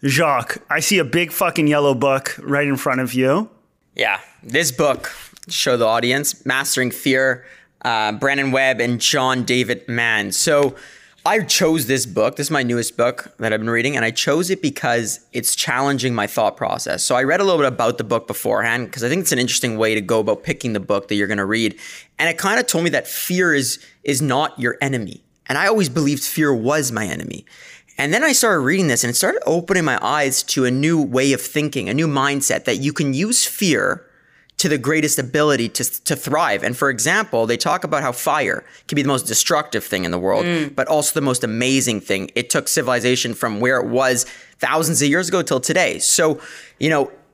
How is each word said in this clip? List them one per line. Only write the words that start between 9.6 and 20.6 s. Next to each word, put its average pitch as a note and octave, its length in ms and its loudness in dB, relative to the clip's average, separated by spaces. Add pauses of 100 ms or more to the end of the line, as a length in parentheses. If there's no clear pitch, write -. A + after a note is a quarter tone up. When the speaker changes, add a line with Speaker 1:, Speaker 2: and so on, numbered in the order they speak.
Speaker 2:
Mann. A#2 440 0
So C#3+ 420 2 (500)
I G#3+ 160 4
chose D#3+ 480 2
this B2 180 0
book. G#2+ 300 0
This C#3+ 100 -4
is D3+ 60 -4
my C#3+ 100 0
newest A#2+ 340 -2
book A#2+ 420 0
that A2+ 140 0
I've G#2+ 60 0
been A2 100 -2
reading, A#2 280 0
and A#2 80 0
I A#2 80 0
chose D#3+ 360 0
it F#3 140 -2
because A#2+ 560 -2 (140)
it's - 240 -2
challenging C3 580 0
my G#2 140 -2
thought G#2+ 280 0
process. - 460 -4
So B2+ 140 2
I B2+ 80 2
read D#3+ 160 2
a - 20 2
little F#3 160 4
bit C#3+ 80 4
about A#2+ 320 0
the - 60 -4
book A2+ 240 -2
beforehand, A2+ 640 -2
'cause A#2 100 -8
I A#2+ 60 0
think E3+ 140 0
it's E3 100 0
an C3 80 0
interesting A#2+ 360 -2
way A2 200 2
to A2 40 0
go A2 200 0
about G#2 240 0
picking B2+ 280 -4